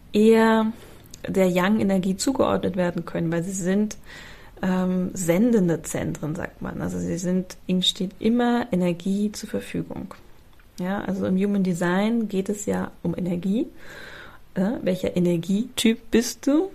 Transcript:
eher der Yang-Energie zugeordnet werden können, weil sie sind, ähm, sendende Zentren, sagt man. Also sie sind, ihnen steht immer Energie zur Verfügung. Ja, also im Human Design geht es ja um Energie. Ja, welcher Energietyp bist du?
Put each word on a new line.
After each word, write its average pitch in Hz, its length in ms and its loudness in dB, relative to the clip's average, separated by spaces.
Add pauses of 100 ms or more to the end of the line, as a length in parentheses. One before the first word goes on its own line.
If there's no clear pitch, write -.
(120)
eher 220 600 6 (560)
der 185 200 4
Yang-Energie 190 680 2
zugeordnet 196 580 0
werden 175 300 -2
können, 165 260 -4
weil 170 120 0
sie 196 80 -6
sind, 190 460 0 (640)
ähm, 185 500 0
sendende 180 680 4
Zentren, - 540 -4
sagt - 260 -10
man. - 200 -6
Also 180 160 -6
sie 175 200 -4
sind, 180 400 -2 (100)
ihnen 185 160 0
steht - 360 -2
immer 240 520 2
Energie 190 600 0
zur - 180 -12
Verfügung. - 640 -8 (640)
Ja, 185 240 -4
also 190 220 -4
im 190 120 2
Human 202 260 2
Design 185 640 2
geht 190 200 -2
es 208 160 -6
ja 185 260 -2 (120)
um 170 120 -2
Energie. 185 520 0 (880)
Ja, 208 260 0
welcher 185 360 -2
Energietyp 190 960 0
bist - 360 0
du? 320 280 4